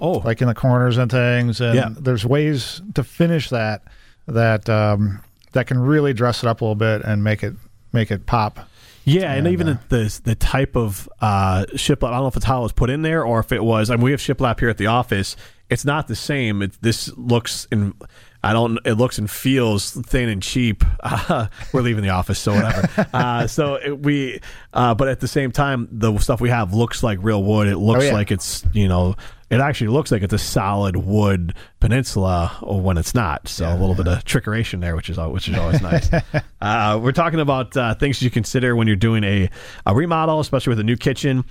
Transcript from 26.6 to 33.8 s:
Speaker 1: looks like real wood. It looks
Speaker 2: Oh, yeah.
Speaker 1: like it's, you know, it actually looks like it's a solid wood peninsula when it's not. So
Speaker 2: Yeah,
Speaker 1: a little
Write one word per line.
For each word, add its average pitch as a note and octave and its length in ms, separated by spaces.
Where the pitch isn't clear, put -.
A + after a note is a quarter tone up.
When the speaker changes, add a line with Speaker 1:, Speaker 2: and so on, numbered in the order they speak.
Speaker 1:
looks A2+ 280
like G#2+ 200
real G#2 200
wood. G#2 260
It G2 100
looks A2+ 260
Speaker 2:
Oh, - 40
yeah. C3 40
Speaker 1:
like G#2 180
it's, - 420
you G2+ 160
know, F2+ 260
it C3+ 100
actually C#3 280
looks D3 240
like G#2 100
it's G2 120
a G#2 40
solid G2+ 580
wood F#2+ 580
peninsula F#2+ 680
when F#2 360
it's - 160
not. F#2 340
So - 160
Speaker 2:
Yeah, E2 80
Speaker 1:
a F2 60
little F#2 120